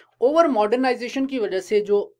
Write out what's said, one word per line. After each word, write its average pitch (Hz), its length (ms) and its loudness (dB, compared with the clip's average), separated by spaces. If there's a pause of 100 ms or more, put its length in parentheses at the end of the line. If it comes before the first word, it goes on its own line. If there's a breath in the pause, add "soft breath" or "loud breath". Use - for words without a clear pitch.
(200 soft breath)
ओवर 311 280 4
मॉडर्नाइजेशन 247 760 0
की 269 120 -6
वजह 190 240 -2
से 208 200 0
जो 202 380 -2